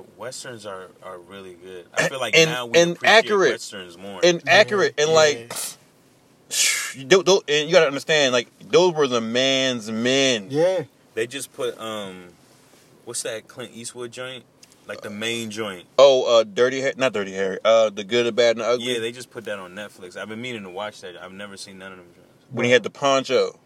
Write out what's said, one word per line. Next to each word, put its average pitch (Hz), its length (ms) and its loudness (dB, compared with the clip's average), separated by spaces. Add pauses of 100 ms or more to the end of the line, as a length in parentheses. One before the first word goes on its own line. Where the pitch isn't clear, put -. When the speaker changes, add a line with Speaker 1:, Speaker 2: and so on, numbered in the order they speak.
(180)
Speaker 1:
Westerns 117 480 -14
are, 92 240 -12 (120)
are 92 160 -14
really 92 380 -18
good. 90 380 -18
I - 160 -2
feel 135 100 -10
like 117 180 -4
Speaker 2:
And, 160 140 4
Speaker 1:
now 127 160 -6
we 120 120 0
Speaker 2:
and 170 120 2
Speaker 1:
appreciate 175 260 4
Speaker 2:
accurate. 202 360 2
Speaker 1:
Westerns 90 440 -12
more. 95 260 -14
Speaker 2:
And 175 220 4
Speaker 3:
Yeah, 160 80 0
Speaker 2:
accurate. 196 440 2
And, 151 120 2
Speaker 3:
yeah. 160 60 4
Speaker 2:
like, 127 380 2 (1400)
you 135 100 -14
don't, 180 200 4
don't, 190 240 4
and 151 200 0
you 165 60 0
gotta 160 120 8
understand, 139 460 2
like, 120 140 0 (220)
those 170 240 4
were 151 140 2
the 123 140 0
man's 123 720 0
men. 120 580 0
Speaker 3:
Yeah. 165 340 0 (300)
Speaker 1:
They 117 140 -4
just 135 260 -12
put, 123 260 -6
um, 101 460 -10 (800)
what's - 180 -10
that 110 240 -10
Clint 120 280 -14
Eastwood 120 360 -12
joint? 127 320 -14 (440)
Like, 104 140 -12
the 104 100 -12
main 113 400 -6
joint. 101 340 -8 (140)
Speaker 2:
Oh, 127 400 8
uh, 113 40 4
Dirty 120 380 0
Har-, 135 160 -2
not 127 160 0
Dirty 98 200 -4
Harry. 95 300 -4
Uh, 110 280 4
The 104 120 -10
Good, 120 220 0
the 117 60 -2
Bad, 117 260 4
and 117 40 -6
the 107 80 -4
Ugly. 123 240 0
Speaker 1:
Yeah, 117 60 -2
they 113 120 -4
just 123 180 -16
put 117 160 -14
that 104 140 -8
on 92 160 -16
Netflix. 98 420 -16
I've 101 120 -12
been 110 120 -10
meaning 120 220 -10
to 95 80 -14
watch 104 300 -10
that. 90 200 -16
I've 92 100 -16
never 98 260 -16
seen 95 200 -18
none 95 140 -18
of 92 80 -20
them 87 80 -20
joints. - 420 -20
Speaker 2:
When 117 160 -4
he 123 60 4
had 123 100 6
the 101 80 -6
poncho. 131 760 0